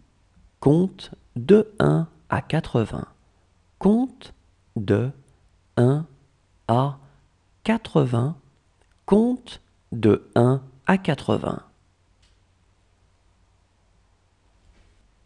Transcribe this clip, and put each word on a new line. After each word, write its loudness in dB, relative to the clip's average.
Compte 0
de 2
un 2
à -2
quatre-vingts. -4
Compte -2
de -2
un 2
à 0
quatre-vingts, -2
compte 0
de 2
un 2
à 2
quatre-vingts. -6